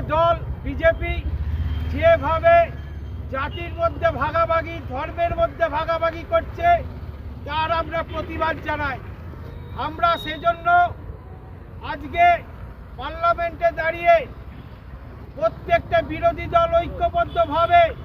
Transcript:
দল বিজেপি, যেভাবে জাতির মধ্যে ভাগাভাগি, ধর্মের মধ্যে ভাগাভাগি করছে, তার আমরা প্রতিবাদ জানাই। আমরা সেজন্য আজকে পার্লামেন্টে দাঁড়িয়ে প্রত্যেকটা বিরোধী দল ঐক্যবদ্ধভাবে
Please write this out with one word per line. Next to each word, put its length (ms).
দল 280
বিজেপি, 520
যেভাবে 680
জাতির 500
মধ্যে 280
ভাগাভাগি, 560
ধর্মের 480
মধ্যে 320
ভাগাভাগি 640
করছে, 380
তার 280
আমরা 280
প্রতিবাদ 420
জানাই। 340
আমরা 260
সেজন্য 420
আজকে 420
পার্লামেন্টে 720
দাঁড়িয়ে 340
প্রত্যেকটা 680
বিরোধী 440
দল 240
ঐক্যবদ্ধভাবে 1040